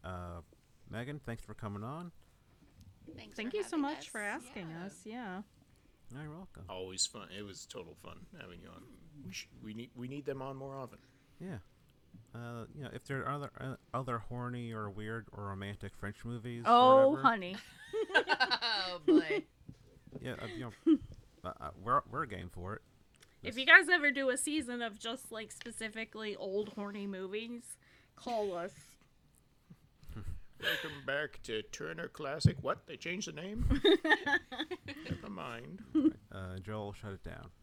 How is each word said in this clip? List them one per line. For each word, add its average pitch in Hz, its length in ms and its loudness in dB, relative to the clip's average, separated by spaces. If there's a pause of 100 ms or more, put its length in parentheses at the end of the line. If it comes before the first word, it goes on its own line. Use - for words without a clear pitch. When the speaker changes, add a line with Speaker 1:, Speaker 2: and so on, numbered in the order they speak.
Speaker 1:
uh, 87 360 -8 (500)
Megan, 131 340 -6
thanks 117 180 -6
for 107 120 -12
coming 101 280 -6
on. 165 300 -8 (1040)
Speaker 2:
Thanks 214 200 -16
Speaker 3:
Thank 226 160 -2
Speaker 2:
for 415 40 -2
Speaker 3:
you 403 60 2
so 349 80 -4
Speaker 2:
having 311 120 2
Speaker 3:
much 285 180 0
Speaker 2:
us. 285 60 -12
Speaker 3:
for 214 140 -6
asking 208 500 -6
Speaker 2:
Yeah. 170 160 -8
Speaker 3:
us. - 180 -12
Yeah. 214 380 -6 (720)
Speaker 1:
You're 151 180 -10
welcome. 165 380 -14
Speaker 4:
Always 92 380 -4
fun. 98 300 -10
It 104 60 -8
was 98 240 -12
total 82 360 -12
fun 82 160 -14 (220)
having 87 200 -14
you 87 80 -18
on. 85 140 -18 (420)
We 185 80 -12
sh-, - 160 -10 (140)
we 107 120 -10
need, 117 200 -10
we 123 140 -8
need 143 160 -8
them 135 180 -4
on 135 140 -6
more 135 200 -10
often. 127 220 -10 (420)
Speaker 1:
Yeah. 175 180 -8 (760)
Uh, 120 400 -8
you 147 100 -10
know, - 80 -8
if - 120 -10
there 135 200 -4
are - 80 -2
other, 143 180 -6 (100)
uh, 131 160 -6 (160)
other 123 260 -2
horny 123 540 -4
or 107 180 -4
weird 107 420 -6
or 104 140 -6
romantic 98 500 -6
French - 280 -6
movies 120 420 -6
or 220 40 6
Speaker 3:
Oh, 262 400 12
Speaker 1:
whatever. 269 180 4
Speaker 3:
honey. 190 320 2
Speaker 2:
<laughs> - 60 -18 (500)
Oh, 262 880 2
boy. 320 380 8 (760)
Speaker 1:
Yeah, 127 120 -4 (100)
uh, - 40 -6
you 127 240 -6 (160)
know, 320 120 10 (200)
Speaker 3:
<laughs> - 260 -20
Speaker 1:
uh, 90 160 -4
uh, 76 100 -6 (120)
we're, 123 280 4
we're 143 160 -2
game 90 260 -8
for 92 220 -6
it. - 80 -12 (600)
Speaker 3:
If 233 120 -6
Speaker 1:
This 254 60 -4
Speaker 3:
you 262 60 0
guys 339 220 12
ever 294 220 6
do 269 200 4
a 262 60 2
season 247 460 0
of 220 160 -6
just, 233 340 -6
like, 214 200 -8
specifically 220 840 -6
old 208 340 -2
horny 202 360 -6
movies, 208 680 -6 (400)
call 208 400 0
us. 175 160 -4 (1400)
Speaker 1:
<laughs> - 0 - (480)
Speaker 4:
Welcome 143 440 -2
back 143 380 -2
to 110 180 -4
Turner 160 460 -8
Classic. 147 540 2
What? - 240 -2
They 156 100 -12
changed 180 320 -6
the 156 40 -8
name? 196 360 -2
Speaker 3:
<laughs> 311 1400 2
Speaker 4:
Never - 200 -6
mind. 147 520 -10 (120)
Speaker 1:
Right, 302 180 8 (200)
uh, 95 280 -6
Joel, 101 340 -6
shut 104 180 -8
it 92 120 -10
down. 82 240 -12 (140)